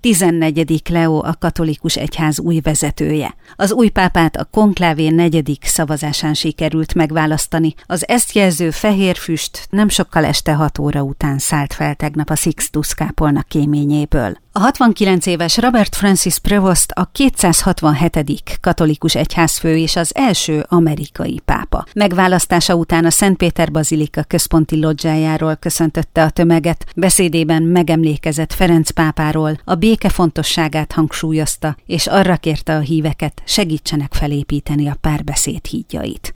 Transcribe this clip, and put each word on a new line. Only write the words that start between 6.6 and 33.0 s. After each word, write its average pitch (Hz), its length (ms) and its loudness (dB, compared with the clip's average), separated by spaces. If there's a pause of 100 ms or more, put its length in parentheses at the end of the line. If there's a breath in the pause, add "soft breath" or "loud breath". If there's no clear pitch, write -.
megválasztani. 156 800 0 (120)
Az 160 220 -4
ezt - 240 0
jelző 180 400 2
fehér 190 440 2
füst - 540 -6
nem 202 200 2
sokkal 160 360 0
este 147 280 0
hat 147 260 0
óra 143 220 0
után 139 360 -2
szállt 143 360 -2
fel 147 220 -4
tegnap 147 340 -4
a 156 60 0
Sixtus - 580 -2
kápolna 147 480 0
kéményéből. 147 1000 0 (140)
A 208 40 0
hatvankilenc 208 680 2
éves 170 320 0
Robert 240 380 2
Francis 190 420 2
Prevost 190 540 2
a - 200 -4
kétszázhatvanhetedik 160 1500 0
katolikus 156 540 0
egyházfő 160 640 0
és 160 180 0
az 170 200 -2
első 165 520 0
amerikai 165 800 0
pápa. - 480 -2
Megválasztása 185 840 2
után 165 300 2
a 165 40 4
Szent 190 280 2
Péter 165 340 0
Bazilika 151 520 -2
központi 156 560 0
lodzsájáról 156 760 0
köszöntötte 160 680 0
a 156 60 4
tömeget. 165 560 2 (100)
Beszédében 165 680 2
megemlékezett 160 880 2
Ferenc 165 360 4
pápáról, 156 760 0
a 185 120 0
béke 214 340 2
fontosságát 156 840 0
hangsúlyozta, 156 840 -2 (100)
és - 220 -2
arra 180 300 2
kérte 156 380 -2
a 151 40 0
híveket, 151 680 -4